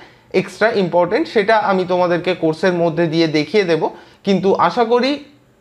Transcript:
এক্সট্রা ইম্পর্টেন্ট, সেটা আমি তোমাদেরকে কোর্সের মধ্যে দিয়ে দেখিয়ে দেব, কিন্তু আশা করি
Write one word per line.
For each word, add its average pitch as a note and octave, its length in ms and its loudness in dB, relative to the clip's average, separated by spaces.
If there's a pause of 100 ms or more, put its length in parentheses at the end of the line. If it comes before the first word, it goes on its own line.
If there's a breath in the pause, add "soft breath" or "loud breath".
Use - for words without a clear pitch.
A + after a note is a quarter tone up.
(340 loud breath)
এক্সট্রা G3 360 0
ইম্পর্টেন্ট, F3+ 580 0
সেটা A3 280 2
আমি F#3+ 320 0
তোমাদেরকে F3+ 460 0
কোর্সের D#3+ 380 0
মধ্যে E3+ 340 0
দিয়ে E3 200 0
দেখিয়ে D#3 380 0
দেব, E3+ 240 0 (360 loud breath)
কিন্তু F#3+ 300 2
আশা - 300 0
করি B3 400 0 (360)